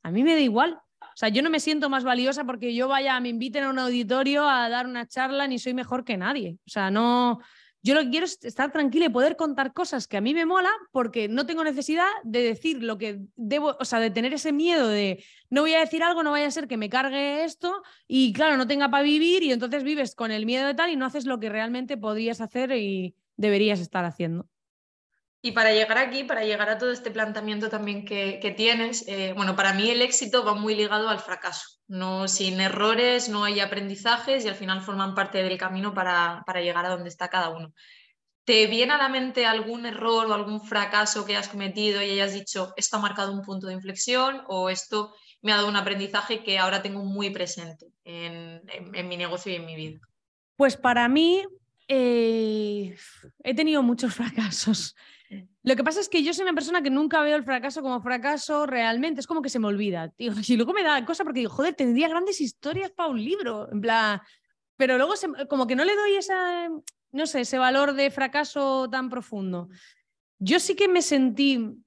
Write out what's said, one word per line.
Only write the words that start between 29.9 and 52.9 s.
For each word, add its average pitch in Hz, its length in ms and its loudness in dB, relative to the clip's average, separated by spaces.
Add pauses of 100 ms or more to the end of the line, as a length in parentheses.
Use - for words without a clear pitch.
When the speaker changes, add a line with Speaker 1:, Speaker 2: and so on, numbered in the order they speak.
Speaker 2:
éxito 247 420 2
va 208 100 2
muy 214 200 0
ligado 208 340 0
al 208 100 0
fracaso. - 600 -8 (100)
No, 190 400 -4
sin 190 320 0
errores 220 720 2
no 208 140 0
hay 208 160 0
aprendizajes 202 840 0
y 214 40 -2
al 190 60 -4
final 190 280 -4
forman 196 320 -4
parte 196 280 0
del 185 140 -2
camino 190 380 -4
para, 175 500 0
para 180 160 -4
llegar 175 240 0
a 185 60 -2
donde 175 180 -4
está 180 200 -8
cada 180 200 0
uno. 165 240 -10 (720)
¿Te 220 220 6
viene 233 260 2
a 294 60 4
la 269 100 2
mente 254 380 0
algún 226 400 -2
error 226 400 0
o 214 80 2
algún 208 260 -4
fracaso 208 640 0
que 202 120 -2
hayas 202 120 -4
cometido 202 540 -2
y 196 80 -2
hayas 196 240 0
dicho, 190 420 -6
"Esto 214 220 -2
ha - 20 0
marcado 196 320 -2
un 196 100 -6
punto 190 240 -8
de 185 80 -8
inflexión" 247 760 -2
o 185 200 0
"Esto 208 460 -4 (260)
me 214 120 0
ha 208 40 4
dado 208 120 2
un 208 80 0
aprendizaje 196 640 -2
que 190 160 0
ahora 190 240 2
tengo 196 200 -6
muy 196 280 -4
presente 175 560 -8 (180)
en, 170 640 -12
en, 180 260 -16
en 180 140 -6
mi 180 80 -8
negocio 180 360 -6
y 175 40 -4
en 170 80 -10
mi 165 120 -14
vida"? 156 240 -12 (560)
Speaker 1:
Pues 269 200 4
para 240 320 2
mí, 330 360 4 (440)
eh, 220 1080 0 (500)